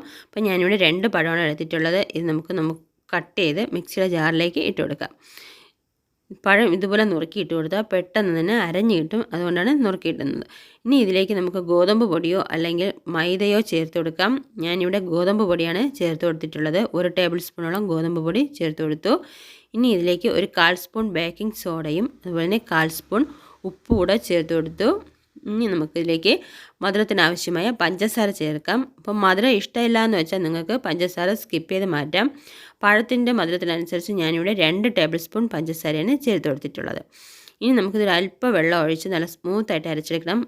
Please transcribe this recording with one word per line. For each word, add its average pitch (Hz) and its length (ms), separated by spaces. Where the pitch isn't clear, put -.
അപ്പം 214 220
ഞാനിവിടെ 185 360
രണ്ട് 180 300
പഴമാണ് 165 320
എടുത്തിട്ടുള്ളത്. 160 540
ഇത് 165 140
നമുക്ക്, 160 300
നമുക്ക് 160 220
കട്ട് 170 260
ചെയ്ത് 165 220
മിക്സിയുടെ 190 400
ജാറിലേക്ക് 165 540
ഇട്ട് 202 140
കൊടുക്കാം. - 300
പഴം 202 320
ഇതുപോലെ 202 340
നുറുക്കി 165 320
ഇട്ട് 160 120
കൊടുത്താൽ 165 380
പെട്ടെന്ന് 185 460
തന്നെ 190 180
അരഞ്ഞ് 190 320
കിട്ടും, 165 240
അതുകൊണ്ടാണ് 175 400
നുറുക്കി 190 280
ഇടുന്നത്. - 320
ഇനി 254 200
ഇതിലേക്ക് 190 360
നമുക്ക് 180 200
ഗോതമ്പ് 196 420
പൊടിയോ 170 280
അല്ലെങ്കിൽ 170 360
മൈദയോ 190 440
ചേർത്ത് 160 300
കൊടുക്കാം. 175 340
ഞാനിവിടെ 180 360
ഗോതമ്പ് 196 380
പൊടിയാണ് 170 320
ചേർത്ത് 165 280
കൊടുത്തിട്ടുള്ളത്. 160 520
ഒരു 180 200
ടേബിൾ 175 300
സ്പൂണോളം 175 440
ഗോതമ്പ് 165 340
പൊടി 208 180
ചേർത്ത് 160 280
കൊടുത്തു. 156 280
ഇനി 247 180
ഇതിലേക്ക് 175 420
ഒരു 185 180
കാൽ 175 280
സ്പൂൺ 220 240
ബേക്കിംഗ് 175 460
സോഡയും 165 440
അതുപോലെ 170 260
തന്നെ 208 120
കാൽ 160 180
സ്പൂൺ 220 240
ഉപ്പ് - 340
കൂടെ 185 160
ചേർത്ത് 165 280
കൊടുത്തു. 160 320
ഇനി 226 220
നമുക്കിതിലേക്ക് 165 600
മധുരത്തിന് 202 440
ആവശ്യമായ 175 400
പഞ്ചസാര 202 460
ചേർക്കാം. 156 420
അപ്പം 208 260
മധുരം 196 340
ഇഷ്ടമില്ല 233 480
എന്ന് 214 140
വെച്ചാൽ 185 260
നിങ്ങൾക്ക് 165 280
പഞ്ചസാര 175 420
സ്കിപ്പ് 165 300
ചെയ്ത് 190 220
മാറ്റാം. 156 320
പഴത്തിൻ്റെ 233 560
മധുരത്തിനനുസരിച്ച് 170 760
ഞാനിവിടെ 165 320
രണ്ട് 190 240
ടേബിൾ 165 280
സ്പൂൺ 226 280
പഞ്ചസാരയാണ് 160 600
ചേർത്ത് 185 240
കൊടുത്തിട്ടുള്ളത്. - 500
ഇനി 247 160
നമുക്കിതൊരു 196 400
അല്പം 196 400
വെള്ളം 165 240
ഒഴിച്ച് 160 320
നല്ല 165 200
സ്മൂത്തായിട്ട് 180 600
അരച്ചെടുക്കണം. 165 540